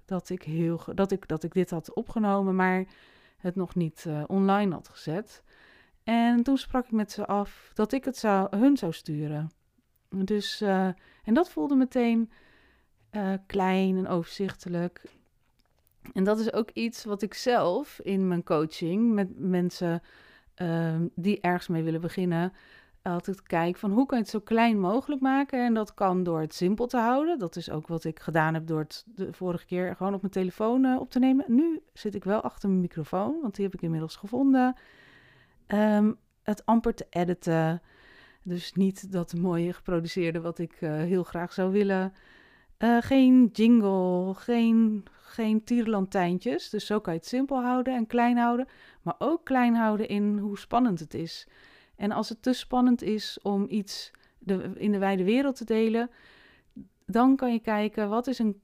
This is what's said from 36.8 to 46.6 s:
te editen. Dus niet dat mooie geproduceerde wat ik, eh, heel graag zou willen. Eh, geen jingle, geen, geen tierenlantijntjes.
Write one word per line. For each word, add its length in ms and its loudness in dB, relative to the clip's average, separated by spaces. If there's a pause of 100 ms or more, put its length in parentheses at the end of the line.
te 160 -10
editen. 720 0 (600)
Dus 300 -8
niet 400 -2
dat 220 -4
mooie 380 0
geproduceerde 680 -4
wat 180 -6
ik, 140 -6
eh, 180 -6
heel 320 0
graag 300 -8
zou 200 0
willen. 400 0 (640)
Eh, 240 4
geen 520 6
jingle, 800 4
geen, 800 2
geen 520 -2
tierenlantijntjes. 1080 0